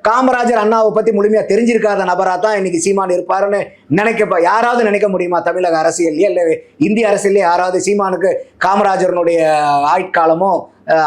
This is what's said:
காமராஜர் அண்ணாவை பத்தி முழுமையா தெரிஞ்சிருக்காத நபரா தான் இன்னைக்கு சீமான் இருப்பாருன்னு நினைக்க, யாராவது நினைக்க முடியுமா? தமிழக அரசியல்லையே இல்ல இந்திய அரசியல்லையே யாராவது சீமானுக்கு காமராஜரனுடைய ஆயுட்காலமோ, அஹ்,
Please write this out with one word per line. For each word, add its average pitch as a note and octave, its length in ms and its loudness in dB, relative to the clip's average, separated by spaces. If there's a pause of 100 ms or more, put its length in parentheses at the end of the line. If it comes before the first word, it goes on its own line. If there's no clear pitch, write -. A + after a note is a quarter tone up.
காமராஜர் A#3+ 560 2
அண்ணாவை A3 280 2
பத்தி G#3+ 180 0
முழுமையா G#3 400 2
தெரிஞ்சிருக்காத G#3 540 0
நபரா F3+ 340 0
தான் G#3+ 160 0
இன்னைக்கு F#3 240 -2
சீமான் G3 300 0
இருப்பாருன்னு F#3+ 540 -2 (240)
நினைக்க, G3 540 0
யாராவது A#3 420 2
நினைக்க G#3 260 0
முடியுமா? F3+ 300 -2
தமிழக E3+ 380 -2
அரசியல்லையே E3 520 0
இல்ல E3+ 280 0 (200)
இந்திய G#3 320 0
அரசியல்லையே G3 320 0
யாராவது F3+ 440 0
சீமானுக்கு F#3+ 500 -2 (300)
காமராஜரனுடைய F3 920 0 (380)
ஆயுட்காலமோ, E3+ 680 0 (260)
அஹ், D#3 200 2